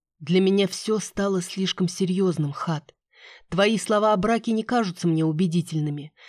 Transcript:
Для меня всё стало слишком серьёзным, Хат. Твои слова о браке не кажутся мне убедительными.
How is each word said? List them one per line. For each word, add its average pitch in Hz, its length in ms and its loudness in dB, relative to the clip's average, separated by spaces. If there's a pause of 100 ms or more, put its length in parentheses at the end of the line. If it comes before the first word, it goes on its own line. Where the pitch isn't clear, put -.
(200)
Для 170 200 2
меня 190 280 4
всё 214 320 -4
стало 196 420 -2
слишком 185 460 -2
серьёзным, 180 640 0
Хат. - 400 -6 (560)
Твои 208 280 2
слова 214 360 2
о 208 40 4
браке 226 340 0
не 220 120 0
кажутся 220 440 -2
мне 160 160 2
убедительными. 156 920 -2 (160)